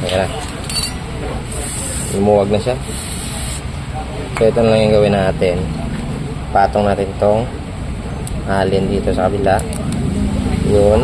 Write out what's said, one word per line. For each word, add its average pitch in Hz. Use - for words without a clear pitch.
Ayan 92
na. 92
Lumuwag 101
na 101
siya. 123
So, 113
ito 110
na 113
lang 110
yung 107
gawin 101
natin. 92
Patong 101
natin 98
tong 104
alin 95
dito 98
sa 92
kabila. 98
Yun. 104